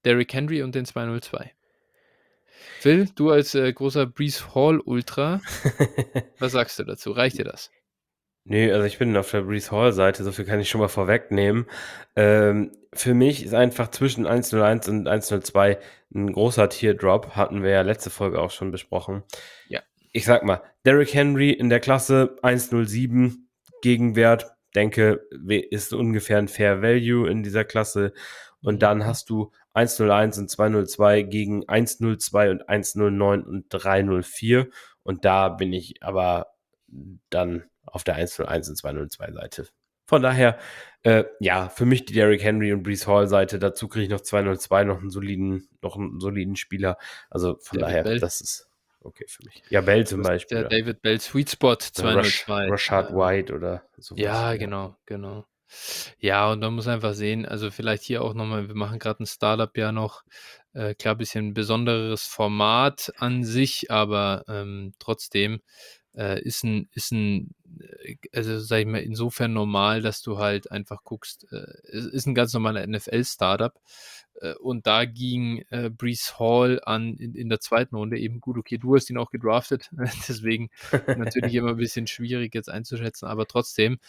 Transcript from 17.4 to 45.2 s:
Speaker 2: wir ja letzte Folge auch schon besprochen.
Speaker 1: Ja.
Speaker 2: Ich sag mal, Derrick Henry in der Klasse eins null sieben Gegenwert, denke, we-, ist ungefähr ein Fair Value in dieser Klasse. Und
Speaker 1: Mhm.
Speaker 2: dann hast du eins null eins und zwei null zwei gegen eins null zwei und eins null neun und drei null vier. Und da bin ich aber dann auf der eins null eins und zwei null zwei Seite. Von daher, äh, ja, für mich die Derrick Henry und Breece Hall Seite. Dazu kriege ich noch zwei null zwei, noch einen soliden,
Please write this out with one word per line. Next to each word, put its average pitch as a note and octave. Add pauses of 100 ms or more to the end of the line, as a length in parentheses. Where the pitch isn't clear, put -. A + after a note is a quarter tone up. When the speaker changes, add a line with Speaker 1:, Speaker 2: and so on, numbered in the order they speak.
Speaker 2:
wir F#2+
ja F#2+
letzte G2
Folge F#2
auch E2+
schon F#2+
besprochen. F#2+ (440)
Speaker 1:
Ja. - (300)
Speaker 2:
Ich A2+
sag A#2+
mal, G2 (200)
Derrick C#3+
Henry C#3+
in A#2+
der A#2+
Klasse C3
eins B2
null A#2
sieben B2 (360)
Gegenwert, A#2 (280)
denke, G#2+ (100)
we-, E2+
ist -
ungefähr A2+
ein G2+
Fair G2+
Value A#2+
in G#2+
dieser G#2
Klasse. G#2 (500)
Und G#2+
Speaker 1:
Mhm. G2
Speaker 2:
dann G#2+
hast A2+
du G#2+ (220)
eins A#2
null G#2+
eins G#2
und G2+
zwei G#2+
null G#2
zwei G#2
gegen G#2
eins A2+
null A2+
zwei G#2
und F#2
eins G#2
null G#2
neun G2+
und F2+
drei F#2+
null F#2+
vier. B2 (340)
Und F#2+
da F#2+
bin F#2
ich -
aber F2+ (760)
dann F2 (220)
auf -
der E2+
eins E2
null D#2+
eins E2
und D2+
zwei C#2+
null D2+
zwei -
Seite. - (380)
Von D3+
daher, B2+ (440)
äh, A2+ (160)
ja, F#2
für -
mich B2
die -
Derrick G#2+
Henry G#2+
und G2
Breece G2+
Hall G2+
Seite. G2
Dazu G2
kriege A2
ich F#2+
noch G2
zwei G#2
null G2
zwei, G2
noch G2
einen G2
soliden, G2 (120)